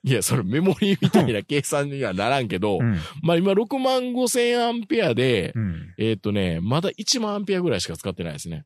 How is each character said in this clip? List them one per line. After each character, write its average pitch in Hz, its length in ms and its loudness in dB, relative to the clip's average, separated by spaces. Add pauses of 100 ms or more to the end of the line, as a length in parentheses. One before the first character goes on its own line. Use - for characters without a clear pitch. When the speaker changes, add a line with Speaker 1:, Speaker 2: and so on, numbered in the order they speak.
Speaker 1:
い 131 100 0
や、 104 120 2
そ - 140 0
れ 90 60 0
メ 117 180 0
モ 185 180 2
リ 202 160 4
ー - 60 -10
み - 80 2
た - 120 6
い 120 120 2
な 101 100 -2
計 143 180 0
算 143 280 -2
に 139 140 -6
は 98 100 -2
な 101 160 0
ら 139 100 2
ん 120 80 -2
け 92 100 -4
ど、 98 220 2
Speaker 2:
う 117 40 2
ん。 110 140 2 (240)
Speaker 1:
ま 165 120 2
あ 170 40 4
今 196 160 2
六 233 260 0
万 254 340 0
五 247 160 0
千 240 320 2
ア 233 100 0
ン 233 140 -6
ペ 226 180 0
ア 143 100 2
で、 120 420 2
Speaker 2:
う 113 40 -2
ん。 90 380 -4
Speaker 1:
え 110 160 0
ー 101 40 -2
と 104 140 -4
ね、 90 300 0
ま 120 180 0
だ 180 160 -2
一 214 240 -2
万 208 160 -2
ア - 40 -4
ン 208 40 -6
ペ 190 140 0
ア 180 40 0
ぐ 175 80 0
ら 107 80 2
い - 40 -2
し - 60 -6
か 82 100 -10
使 101 120 -8
っ 90 40 -6
て 90 100 -8
な 82 60 -4
い 76 40 -8
で 71 60 -12
す - 80 -12
ね。 78 180 -10